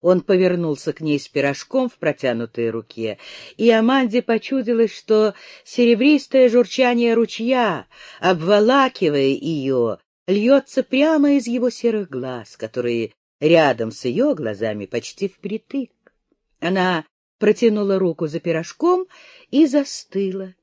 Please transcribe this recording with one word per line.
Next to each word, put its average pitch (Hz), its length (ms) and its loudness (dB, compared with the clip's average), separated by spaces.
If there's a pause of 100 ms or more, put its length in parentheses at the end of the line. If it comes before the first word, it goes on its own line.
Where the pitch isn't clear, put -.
Он 180 200 2
повернулся 175 720 -2
к - 80 -10
ней 151 180 -2
с - 100 -10
пирожком 143 600 -4
в - 100 -12
протянутой 117 720 -4
руке, 110 480 -10 (380)
и 233 140 2
Аманде 240 520 2
почудилось, 226 720 -2
что 214 400 0 (300)
серебристое 247 840 4
журчание 240 680 2
ручья, 226 720 0 (340)
обволакивая 190 1080 2
её, 135 720 -2 (280)
льётся 247 560 2
прямо 285 500 2
из 269 140 0
его 240 240 -2
серых 220 400 -4
глаз, 127 460 -10
которые 117 560 -6 (280)
рядом 143 520 2
с - 120 -18
её 214 300 0
глазами 107 520 -6
почти 120 420 -8
впритык. 220 640 -10 (720)
Она 180 440 -2 (340)
протянула 208 600 2
руку 175 280 -2
за 151 140 -8
пирожком 311 680 -2 (440)
и 302 160 4
застыла. 196 960 -4